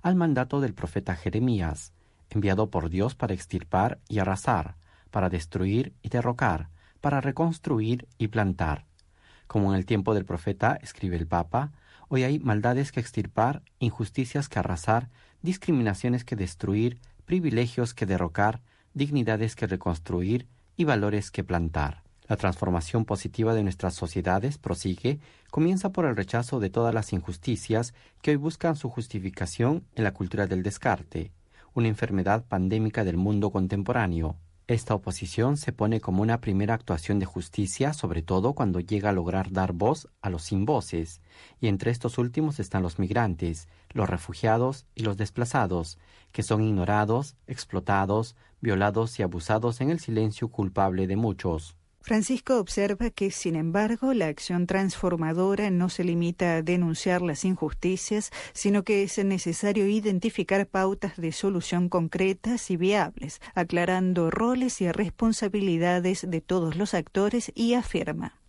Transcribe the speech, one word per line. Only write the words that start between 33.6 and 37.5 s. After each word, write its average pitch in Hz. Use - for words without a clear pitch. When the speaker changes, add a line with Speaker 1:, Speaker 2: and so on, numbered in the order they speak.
Speaker 1:
Esta 117
oposición 107
se 147
pone 110
como 95
una 117
primera 101
actuación 101
de 95
justicia, 98